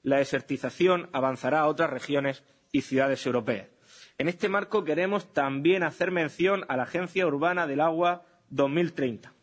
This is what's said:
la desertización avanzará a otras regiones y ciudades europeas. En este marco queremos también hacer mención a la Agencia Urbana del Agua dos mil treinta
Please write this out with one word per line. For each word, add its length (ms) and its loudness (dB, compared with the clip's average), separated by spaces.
la 160 2
desertización 920 0
avanzará 480 0
a 80 4
otras 220 0
regiones 520 -2
y 80 2
ciudades 440 0
europeas. 440 -2
En 100 0
este 200 -2
marco 340 0
queremos 500 -2
también 520 2
hacer 260 -2
mención 560 0
a 100 -2
la 60 0
Agencia 420 -2
Urbana 440 0
del 140 0
Agua 420 2
dos 200 2
mil 260 0
treinta 380 -6